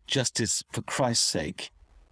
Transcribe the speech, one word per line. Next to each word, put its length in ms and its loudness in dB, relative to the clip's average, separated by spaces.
Justice 640 0
for 100 -4
Christ's 460 2
Sake, 420 -4